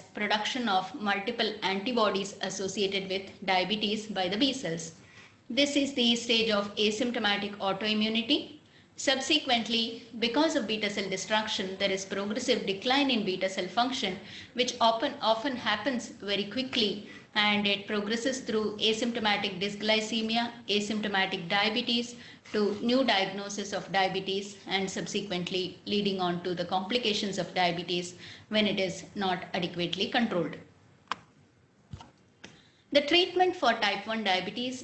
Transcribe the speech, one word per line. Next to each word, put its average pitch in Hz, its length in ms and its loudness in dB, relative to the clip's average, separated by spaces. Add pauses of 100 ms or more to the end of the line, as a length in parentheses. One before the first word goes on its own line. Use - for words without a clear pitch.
(160)
production 214 520 0
of 185 320 0
multiple 208 640 0
antibodies 196 800 0
associated 190 640 -2
with 190 220 -4 (160)
diabetes 202 600 0
by 185 200 -2
the 196 100 -2
B 262 140 4
cells. 165 420 -4 (540)
This 277 280 2
is 277 180 2
the 240 220 4
stage 226 340 2
of 202 260 0
asymptomatic 208 800 0
autoimmunity. 214 1000 0 (400)
Subsequently, 233 1080 0 (160)
because 294 380 2
of 220 100 0
beta 214 220 -2
cell 196 200 -4
destruction, 190 680 -2
there 196 100 2
is 190 140 0
progressive 208 600 0
decline 254 440 2
in 220 140 2
beta 185 240 0
cell 180 200 -2
function, 233 520 0 (360)
which 247 260 0
often, 233 400 4
often 226 340 2
happens 226 540 -2
very 202 340 -2
quickly, 240 640 -2 (280)
and 208 300 4
it 202 220 0
progresses 214 540 -2
through 214 380 0
asymptomatic 214 840 2
dysglycemia, 220 880 0 (160)
asymptomatic 202 800 0
diabetes, 233 680 0 (360)
to 208 300 2
new 247 240 4
diagnosis 202 640 0
of 180 220 -6
diabetes, 190 640 0 (100)
and 190 240 0
subsequently 185 920 -4
leading 202 340 0
on 175 240 0
to 185 100 -2
the 175 120 -2
complications 202 720 0
of 170 160 -4
diabetes 175 600 0 (340)
when 214 180 2
it 202 140 0
is 180 240 -2 (100)
not 185 380 -2
adequately 175 540 -2
controlled. 196 500 0 (2250)
The 285 100 6
treatment 359 540 4
for 240 160 4
type 202 340 0
one 220 200 -4
diabetes 208 580 -2